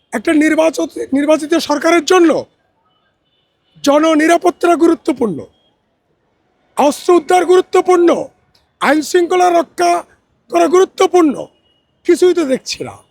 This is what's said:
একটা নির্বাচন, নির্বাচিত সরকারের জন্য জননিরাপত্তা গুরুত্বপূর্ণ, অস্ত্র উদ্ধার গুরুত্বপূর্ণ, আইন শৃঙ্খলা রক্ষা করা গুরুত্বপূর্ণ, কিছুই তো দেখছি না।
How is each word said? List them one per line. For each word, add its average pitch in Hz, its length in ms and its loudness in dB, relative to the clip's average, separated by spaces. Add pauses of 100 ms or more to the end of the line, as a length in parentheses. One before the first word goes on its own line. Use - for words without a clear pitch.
(120)
একটা 240 200 -4
নির্বাচন, 320 540 0 (260)
নির্বাচিত 302 420 -2
সরকারের 330 500 -2
জন্য 320 420 0 (1400)
জননিরাপত্তা 320 920 0
গুরুত্বপূর্ণ, 277 640 -2 (1400)
অস্ত্র 285 360 0
উদ্ধার 359 320 2
গুরুত্বপূর্ণ, 359 840 0 (540)
আইন 285 220 0
শৃঙ্খলা 359 480 0
রক্ষা 349 540 -2 (460)
করা 339 160 2
গুরুত্বপূর্ণ, 359 800 0 (580)
কিছুই 349 300 2
তো 330 100 -2
দেখছি 262 400 -6
না। 101 120 -14 (140)